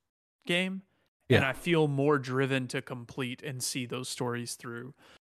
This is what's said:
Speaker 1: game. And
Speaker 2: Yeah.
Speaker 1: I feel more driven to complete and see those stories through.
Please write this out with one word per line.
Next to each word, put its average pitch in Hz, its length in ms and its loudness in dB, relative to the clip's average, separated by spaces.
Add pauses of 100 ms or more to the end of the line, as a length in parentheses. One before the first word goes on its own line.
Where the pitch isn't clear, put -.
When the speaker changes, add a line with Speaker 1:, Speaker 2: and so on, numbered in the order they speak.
(460)
Speaker 1:
game. 185 360 0 (480)
And 127 120 8
Speaker 2:
Yeah. 139 60 2
Speaker 1:
I 131 60 0
feel 160 340 4
more 143 300 4
driven 131 500 0
to 135 140 -4
complete 127 600 -8
and 131 200 -8
see 127 240 -4
those 123 240 -6
stories 120 460 -4
through. 123 360 -10 (380)